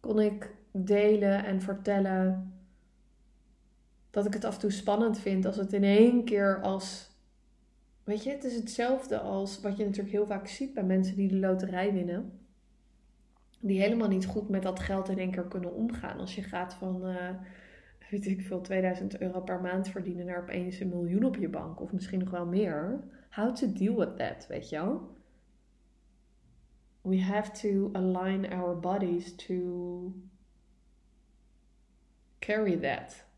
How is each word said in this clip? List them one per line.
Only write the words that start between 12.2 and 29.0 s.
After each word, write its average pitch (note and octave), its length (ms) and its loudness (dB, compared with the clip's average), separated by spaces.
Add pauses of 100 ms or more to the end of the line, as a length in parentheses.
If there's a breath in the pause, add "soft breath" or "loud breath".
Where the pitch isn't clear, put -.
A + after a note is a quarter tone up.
Die G3 200 2
helemaal A3 280 4
niet F#3 180 2
goed G#3 220 -4
met F#3+ 140 0
dat F#3 180 -2
geld F#3+ 280 -2
in F#3+ 100 -2
één F#3 120 -2
keer F#3 160 -4
kunnen F3 280 -6
omgaan. - 440 -4
Als F#3+ 160 -8
je G3+ 80 -8
gaat F3+ 320 -6
van, F#3 320 -4
eh, F3+ 240 -4 (800 loud breath)
weet G3+ 160 -4
ik F#3+ 160 -2
veel, F#3 180 -6
tweeduizend F#3 600 -2
euro F#3 200 -4
per F#3 200 -4
maand F#3 280 -2
verdienen F3+ 380 -6
naar F3+ 160 -6
opeens F3+ 380 -6
een F#3+ 80 -2
miljoen F3 360 2
op C4 120 2
je F3+ 120 -2
bank. D#3+ 320 -8
Of - 120 -8
misschien F#3+ 260 -4
nog F#3 120 -2
wel F3 160 -4
meer. F3+ 580 0 (260 loud breath)
How A3+ 240 0
to G#3+ 180 0
deal G#3 240 2
with G3+ 200 0
that, - 300 -6
weet - 220 -8
je D#3+ 80 -6
wel? F#3+ 420 -4 (1800 loud breath)
We F#3+ 220 2
have G3+ 280 0
to G3 420 0
align F#3+ 600 0
our F3 280 -2
bodies F3+ 560 0